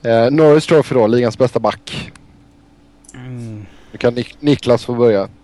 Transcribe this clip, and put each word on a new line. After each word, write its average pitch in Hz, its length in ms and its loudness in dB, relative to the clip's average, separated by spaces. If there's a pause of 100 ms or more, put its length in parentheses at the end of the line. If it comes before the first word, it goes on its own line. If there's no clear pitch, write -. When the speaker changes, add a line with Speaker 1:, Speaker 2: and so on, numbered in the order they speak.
Speaker 1:
Eh, 117 280 2
Norris 151 360 4
Trophy 147 280 2
då, 117 120 4
ligans 120 320 0
bästa 123 200 0
back. - 520 -6 (1040)
Speaker 2:
Mm. 120 520 -14 (260)
Speaker 1:
Nu - 60 -18
kan 120 160 -2
Nik-, 123 260 -8
Niklas 127 440 0
få 123 100 -6
börja. 107 340 2 (160)